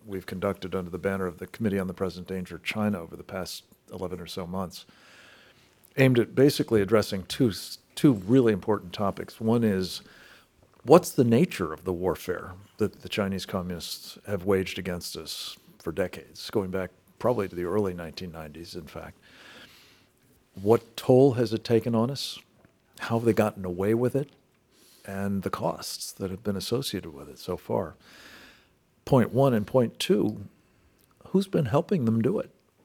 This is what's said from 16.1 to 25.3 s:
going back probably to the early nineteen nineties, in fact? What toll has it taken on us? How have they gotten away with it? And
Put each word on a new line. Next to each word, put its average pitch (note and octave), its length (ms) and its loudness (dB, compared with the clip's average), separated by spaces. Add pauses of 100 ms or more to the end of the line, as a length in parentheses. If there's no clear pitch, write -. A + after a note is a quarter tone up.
going F#2+ 200 0
back F#2 200 -4 (280)
probably A2+ 280 0
to F2+ 80 -12
the F2 100 -4
early F#2 300 0
nineteen E2+ 380 -10
nineties, D#2+ 420 -14
in E2+ 120 -12
fact? D#2 320 -16 (1400)
What A2 360 4
toll C3 380 6
has A2+ 180 0
it A2 100 -2
taken A#2 320 2
on A2+ 160 2
us? - 300 -8 (600)
How A#2 180 -2
have A#2 80 0
they A2 80 6
gotten G2+ 320 0
away F#2 260 0
with A#2+ 240 0
it? C#3 140 -2 (760)
And G2 360 -4